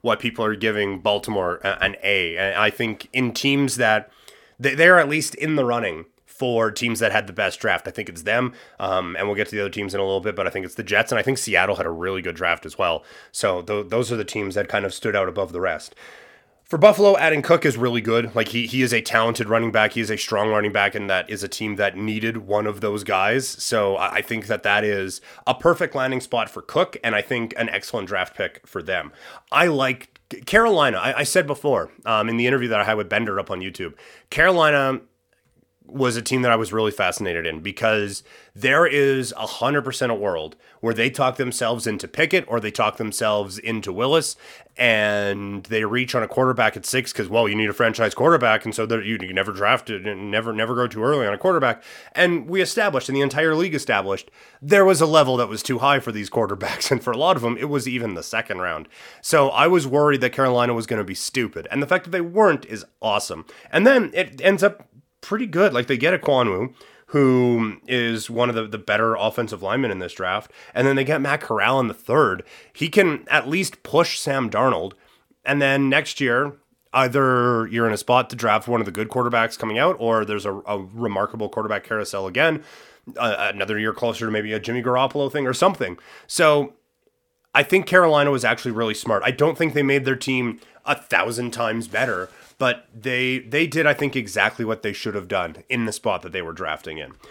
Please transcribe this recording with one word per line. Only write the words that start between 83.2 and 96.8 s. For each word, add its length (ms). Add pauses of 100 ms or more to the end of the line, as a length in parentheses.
another 260
year 140
closer 320
to 80
maybe 220
a 60
Jimmy 220
Garoppolo 480
thing 160
or 60
something. 460 (280)
So 460 (800)
I 80
think 220
Carolina 460
was 120
actually 300
really 220
smart. 280
I 100
don't 260
think 160
they 80
made 240
their 100
team 440 (260)
a 100
thousand 540
times 380
better, 420 (280)
but 360
they, 460
they 260
did, 200
I 80
think, 200
exactly 500
what 180
they 100
should 240
have 100
done 420
in 160
the 80
spot 300
that 80
they 120
were 100
drafting 460